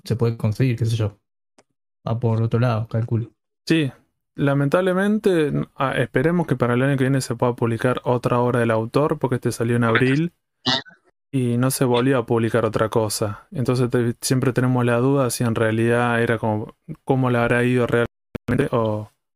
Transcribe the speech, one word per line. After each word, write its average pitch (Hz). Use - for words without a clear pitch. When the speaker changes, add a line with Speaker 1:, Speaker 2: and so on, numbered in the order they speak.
Speaker 1:
se -
puede 113
conseguir, 117
qué 113
sé 110
yo. 110
Va 113
por 113
otro 113
lado, 113
calculo. 113
Speaker 2:
Sí, 160
lamentablemente, 180
n-, 143
ah, 135
esperemos 151
que 135
para 120
el 123
año 139
que 135
viene 131
se 120
pueda 120
publicar 120
otra 123
obra 123
del 117
autor, 139
porque 127
este 120
salió 117
en 120
abril 131
y 120
no 127
se 139
volvió 127
a 117
publicar 113
otra 110
cosa. 107
Entonces 127
te-, 120
siempre 131
tenemos 127
la 120
duda 131
si -
en 117
realidad 117
era 117
como, 107
cómo 131
le 120
habrá 120
ido 123
realmente, -
o 110